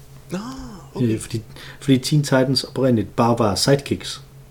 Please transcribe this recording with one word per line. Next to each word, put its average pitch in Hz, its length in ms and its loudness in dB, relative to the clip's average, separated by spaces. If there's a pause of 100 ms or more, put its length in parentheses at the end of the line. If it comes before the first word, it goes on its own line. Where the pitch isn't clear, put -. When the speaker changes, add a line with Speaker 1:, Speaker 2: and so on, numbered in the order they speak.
(320)
Speaker 1:
Nå, 170 60 -6 (580)
okay. 127 120 0
Speaker 2:
Øh, 110 120 0
fordi, 113 220 -8 (380)
fordi 135 180 4
Teen 147 260 2
Titans 131 400 2
oprindeligt 123 520 0
bare 117 240 4
var 104 160 2
sidekicks. - 680 0 (280)